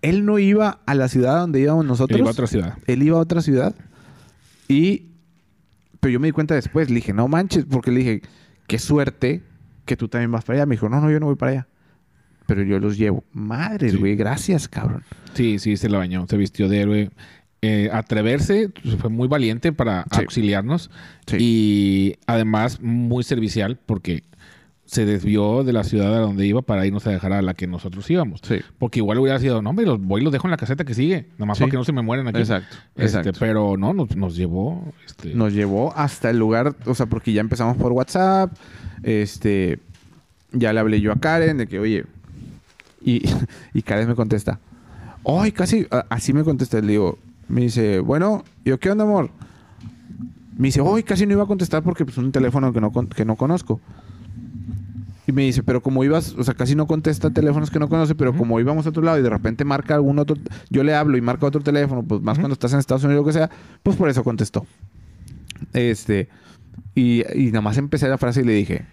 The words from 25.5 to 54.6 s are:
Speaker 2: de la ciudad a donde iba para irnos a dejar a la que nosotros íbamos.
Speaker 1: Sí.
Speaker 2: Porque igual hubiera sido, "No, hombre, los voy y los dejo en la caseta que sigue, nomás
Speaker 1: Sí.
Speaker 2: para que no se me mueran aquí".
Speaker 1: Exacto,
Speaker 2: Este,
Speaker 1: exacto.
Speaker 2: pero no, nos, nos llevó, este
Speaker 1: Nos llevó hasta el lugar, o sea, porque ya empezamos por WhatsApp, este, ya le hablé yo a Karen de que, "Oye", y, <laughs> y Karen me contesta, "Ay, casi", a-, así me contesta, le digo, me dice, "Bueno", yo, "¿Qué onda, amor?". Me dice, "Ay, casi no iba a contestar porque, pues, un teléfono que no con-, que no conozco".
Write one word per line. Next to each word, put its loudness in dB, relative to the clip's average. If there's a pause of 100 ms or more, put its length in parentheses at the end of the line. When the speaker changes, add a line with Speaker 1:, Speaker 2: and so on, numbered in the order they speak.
Speaker 2:
de 0
la 0
ciudad 0
a 2
donde 0
iba 2
para -2
irnos -2
a -2
dejar -2
a 0
la -2
que -8
nosotros -10
íbamos. -2
Speaker 1:
Sí. -2 (200)
Speaker 2:
Porque -2
igual 0
hubiera 2
sido, 0
"No, -2
hombre, 0
los 0
voy 0
y 0
los 2
dejo -2
en 0
la -2
caseta -4
que -6
sigue, 0 (140)
nomás -2
Speaker 1:
Sí. 2
Speaker 2:
para 2
que -2
no -2
se -2
me -2
mueran -2
aquí". -2
Speaker 1:
Exacto, -2 (200)
Speaker 2:
Este, 0
Speaker 1:
exacto. -2
Speaker 2:
pero 0
no, 0
nos, -2
nos -4
llevó, -4 (140)
este -14
Speaker 1:
Nos 0
llevó 0
hasta -2
el 2
lugar, 0 (100)
o 0
sea, -2
porque -2
ya 2
empezamos 0
por 0
WhatsApp, 2 (480)
este, 0 (720)
ya 2
le 2
hablé 2
yo 2
a -2
Karen 2
de -2
que, -8
"Oye", -2 (1000)
y, 2
<laughs> -2
y 0
Karen -2
me 0
contesta, -2 (680)
"Ay, 2
casi", 0
a-, 0
así -2
me 2
contesta, 0
le 0
digo, 2 (300)
me 0
dice, 2
"Bueno", 0 (200)
yo, 0
"¿Qué 0
onda, 2
amor?". 2 (1300)
Me 2
dice, 2
"Ay, 2
casi 0
no 2
iba 4
a -2
contestar 0
porque, 0
pues, -8
un 0
teléfono 2
que 0
no 0
con-, -2
que -2
no 0
conozco". -2 (1500)